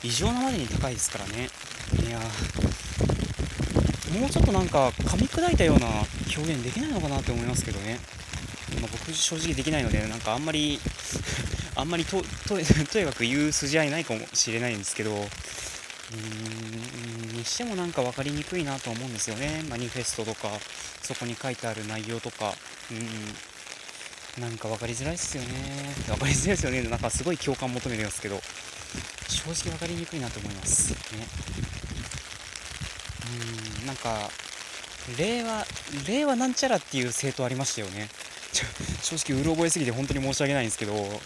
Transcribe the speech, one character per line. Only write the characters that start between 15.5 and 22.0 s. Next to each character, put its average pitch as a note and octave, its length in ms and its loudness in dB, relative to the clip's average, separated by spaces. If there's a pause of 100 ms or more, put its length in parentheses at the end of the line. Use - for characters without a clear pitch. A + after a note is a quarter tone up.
う A2+ 40 -10
ー A2+ 1200 -8
ん、 - 20 -4
に A#2 60 -6
し - 140 -2
て A#3+ 80 -2
も A3+ 100 -2
な F#3 80 0
ん F3 80 -2
か D3+ 100 0
分 B2 120 2
か C3+ 100 -4
り C#3+ 80 0
に D3 120 -2
く F3+ 140 -4
い E3+ 60 0
な C#3 160 -2
と B2+ 100 -6
思 A#2 160 -4
う C3 40 -6
ん A#2+ 40 -6
で G#2+ 60 -6
す - 100 0
よ G#2+ 60 -2
ね。 D3+ 340 -2
マ A#2+ 80 -4
ニ B2 120 -2
フ B2+ 100 -4
ェ A#2+ 40 -2
ス - 120 -2
ト A2+ 80 -2
と A2 120 -2
か、 A2 140 -4 (540)
そ - 120 -4
こ B2+ 100 -4
に A#2+ 160 -2
書 C3 100 -2
い A#2+ 40 -2
て A#2+ 120 -4
あ A2+ 60 0
る G#2+ 140 -6
内 A2 200 -4